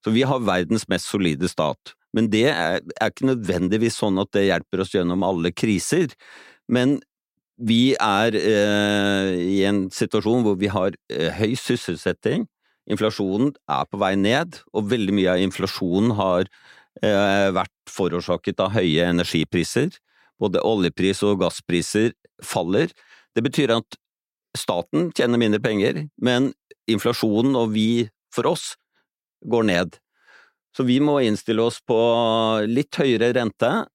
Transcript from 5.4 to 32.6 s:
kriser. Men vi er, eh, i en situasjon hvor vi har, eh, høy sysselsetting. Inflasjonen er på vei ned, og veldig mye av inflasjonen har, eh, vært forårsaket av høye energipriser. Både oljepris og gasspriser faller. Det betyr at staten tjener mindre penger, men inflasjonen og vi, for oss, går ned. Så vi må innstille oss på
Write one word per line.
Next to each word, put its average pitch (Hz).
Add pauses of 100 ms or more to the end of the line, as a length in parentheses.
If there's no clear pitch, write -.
kriser. 117 (560)
Men 127 (580)
vi 120
er, 107
eh, 101
i 95
en 98 (100)
situasjon 110
hvor 104
vi 101
har, 92 (180)
eh, 80
høy 107
sysselsetting. 117 (480)
Inflasjonen 107 (160)
er 69
på 101
vei 95
ned, 135 (140)
og 104
veldig 104
mye 92
av -
inflasjonen 95
har, 95 (480)
eh, 101
vært 90 (160)
forårsaket 90
av 98
høye 87
energipriser. 87 (420)
Både 92
oljepris 95
og 101
gasspriser 87 (320)
faller. 101 (420)
Det 120
betyr 123
at - (640)
staten 151
tjener 120
mindre 107
penger, 120 (100)
men 123 (380)
inflasjonen 113
og 117
vi, 110 (240)
for 120
oss, - (680)
går 113
ned. 90 (760)
Så 131
vi 123
må 147
innstille 110
oss 117
på 123 (680)